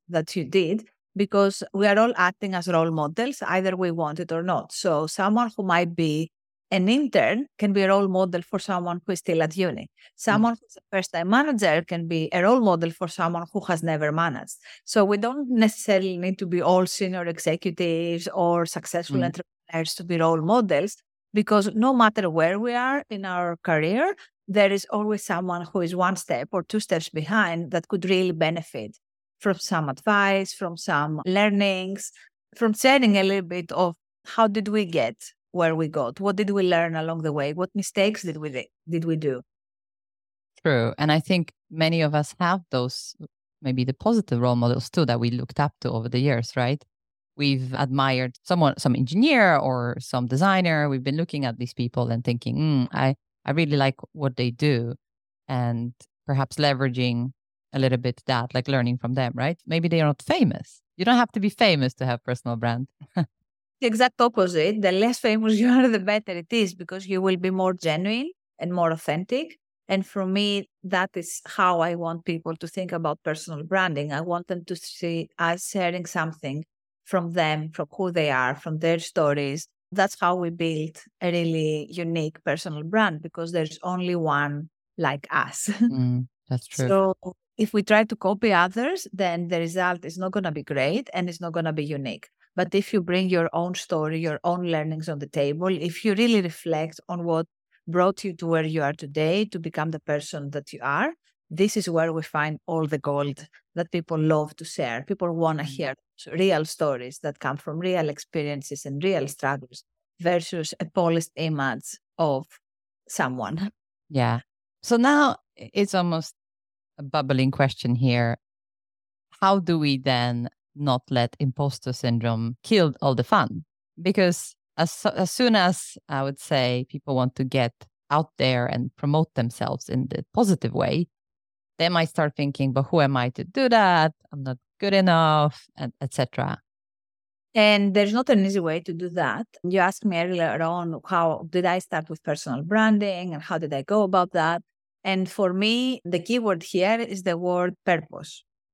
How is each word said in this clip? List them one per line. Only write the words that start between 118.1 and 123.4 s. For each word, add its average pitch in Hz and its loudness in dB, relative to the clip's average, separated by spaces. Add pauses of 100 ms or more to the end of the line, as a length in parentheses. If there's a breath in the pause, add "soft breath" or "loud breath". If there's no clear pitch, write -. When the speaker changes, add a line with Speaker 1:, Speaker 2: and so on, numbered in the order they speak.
Speaker 2:
How 196 6
do 170 2
we 143 2
then 123 0 (260)
not 139 0
let 123 2
imposter 135 -2
syndrome 117 -2
kill 175 4
all 139 2
the 127 0
fun? 160 0 (360)